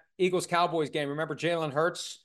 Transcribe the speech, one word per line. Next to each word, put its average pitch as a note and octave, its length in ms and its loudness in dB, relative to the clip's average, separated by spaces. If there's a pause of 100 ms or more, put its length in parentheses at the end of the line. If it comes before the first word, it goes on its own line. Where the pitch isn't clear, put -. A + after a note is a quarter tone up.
(180)
Eagles-Cowboys E3+ 720 2
game. D3 200 -2
Remember D3+ 260 -4
Jalen D#3+ 380 0
Hurts E3+ 520 -2